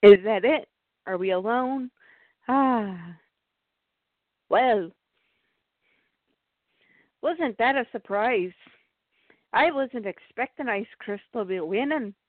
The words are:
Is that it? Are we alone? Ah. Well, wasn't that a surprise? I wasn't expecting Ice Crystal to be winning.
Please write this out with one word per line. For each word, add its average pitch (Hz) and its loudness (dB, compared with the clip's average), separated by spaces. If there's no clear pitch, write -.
Is 202 10
that 202 -2
it? 277 0
Are 185 -6
we 190 -2
alone? 254 -4
Ah. 208 -2
Well, 208 0
wasn't 311 -4
that 254 2
a 254 -2
surprise? 202 -4
I 285 2
wasn't 262 -6
expecting 247 -10
Ice 208 -4
Crystal 208 -12
to 202 -4
be 185 -6
winning. 214 -6